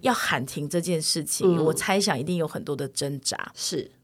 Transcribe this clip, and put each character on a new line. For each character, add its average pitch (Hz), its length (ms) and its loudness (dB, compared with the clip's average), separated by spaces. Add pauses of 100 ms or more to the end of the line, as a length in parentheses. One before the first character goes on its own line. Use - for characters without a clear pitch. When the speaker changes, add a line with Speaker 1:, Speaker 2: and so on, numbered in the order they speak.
Speaker 1:
要 254 100 4
喊 143 320 0
停 147 240 -6
这 175 100 0
件 170 220 0
事 160 220 0
情， 175 320 4
Speaker 2:
嗯。 156 100 4
Speaker 1:
我 156 80 4
猜 190 260 2
想 196 180 2
一 - 60 -2
定 175 140 -2
有 160 100 0
很 - 160 -6
多 147 120 -4
的 139 140 -4
挣 143 300 -4
扎。 - 360 -6
Speaker 2:
是， - 340 -4 (140)